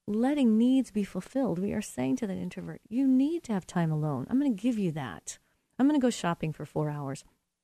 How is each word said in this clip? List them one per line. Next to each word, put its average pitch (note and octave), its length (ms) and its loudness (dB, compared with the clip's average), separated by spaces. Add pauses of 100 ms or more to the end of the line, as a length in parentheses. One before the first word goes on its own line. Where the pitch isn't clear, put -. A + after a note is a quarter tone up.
letting A#3 520 2
needs B3+ 340 4
be G#3 140 -2
fulfilled, F#3+ 540 -2
we G3+ 120 -2
are G#3+ 100 -2
saying B3+ 360 -2
to A3+ 100 -4
that F#3 100 -6
introvert, F3 520 -10
"You C4 180 2
need C#4 360 2
to A3+ 100 -4
have F#3 120 -2
time E3+ 240 0
alone. D3+ 400 -2
I'm B3 80 2
gonna C#4+ 120 2
give A3+ 280 0
you F#3+ 140 0
that. C3 480 -10 (400)
I'm B3+ 80 6
gonna D4+ 100 4
go B3+ 120 4
shopping E3+ 420 -2
for D3+ 140 -10
four D3+ 240 -2
hours, C#3+ 340 -8 (400)